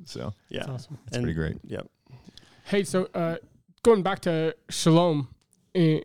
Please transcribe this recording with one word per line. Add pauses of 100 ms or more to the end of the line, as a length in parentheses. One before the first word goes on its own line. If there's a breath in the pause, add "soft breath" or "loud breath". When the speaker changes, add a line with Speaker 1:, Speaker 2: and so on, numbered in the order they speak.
Speaker 1:
So (160)
Speaker 2:
Yeah.
Speaker 3:
That's
awesome.
Speaker 1:
That's
Speaker 2:
And
Speaker 1:
pretty
great.
Speaker 2:
Yep. (800 loud breath)
Speaker 3:
Hey,
so,
uh, (460)
going
back
to (160)
Shalom (460)
in,